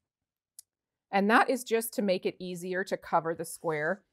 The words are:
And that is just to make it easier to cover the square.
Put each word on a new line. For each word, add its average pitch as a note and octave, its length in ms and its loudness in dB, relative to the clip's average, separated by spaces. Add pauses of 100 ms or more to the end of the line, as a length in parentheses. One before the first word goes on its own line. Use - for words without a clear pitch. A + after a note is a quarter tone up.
(1120)
And G3 200 2
that C4+ 200 6
is B3+ 140 0
just A3+ 300 -2
to - 80 0
make F#3+ 240 0
it - 120 -2
easier F3+ 460 -4
to F3+ 120 -4
cover E3+ 380 0
the E3 100 -8
square. D#3+ 580 -4 (100)